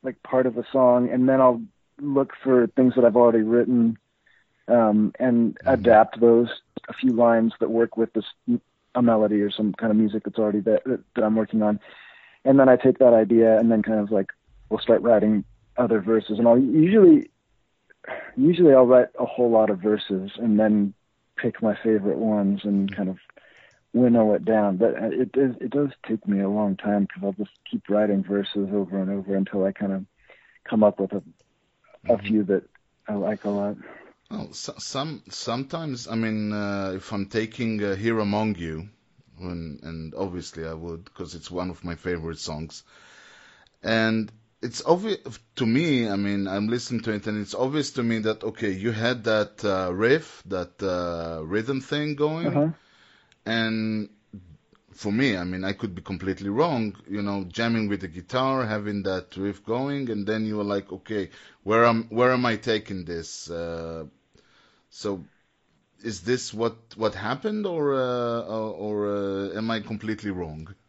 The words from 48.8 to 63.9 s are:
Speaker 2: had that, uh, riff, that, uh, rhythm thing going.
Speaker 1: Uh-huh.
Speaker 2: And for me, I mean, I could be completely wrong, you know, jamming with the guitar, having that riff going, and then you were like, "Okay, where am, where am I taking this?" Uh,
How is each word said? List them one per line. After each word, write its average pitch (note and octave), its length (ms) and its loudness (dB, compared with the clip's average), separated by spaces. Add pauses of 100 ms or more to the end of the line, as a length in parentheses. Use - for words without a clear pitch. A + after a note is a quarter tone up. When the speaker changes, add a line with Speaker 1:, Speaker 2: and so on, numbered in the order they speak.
Speaker 2:
had A#2 320 -4
that, G#2+ 400 -2
uh, F#2 300 -2
riff, B2+ 520 -2
that, F2+ 360 -8
uh, E2+ 600 -6
rhythm A2+ 360 -4
thing D3 360 -6
going. D#3 320 -4
Speaker 1:
Uh-huh. D3 200 0 (800)
Speaker 2:
And A2 640 -4 (840)
for G2+ 200 -6
me, A#2+ 240 0
I F2+ 80 -6
mean, F#2 180 -8
I F#2+ 100 -6
could G2 220 -10
be - 80 -14
completely F#2+ 460 -8
wrong, A2+ 480 -4 (120)
you G2+ 140 -6
know, G2+ 220 -6
jamming A2 440 -4
with G2+ 120 -4
the F#2 80 -12
guitar, B2+ 580 -4
having G#2 380 -6
that F#2 320 -6
riff G2 280 -6
going, C3+ 460 -6
and G#2 160 -6
then A2 180 -4
you G#2+ 120 -6
were G#2 80 -4 (120)
like, G2 160 -8
"Okay, G2 380 -8 (320)
where A2+ 220 2
am, A2+ 260 2
where B2 220 2
am B2 120 -2
I A2+ 120 -2
taking G#2 480 -6
this?" E2 440 -12
Uh, E2 580 -10 (840)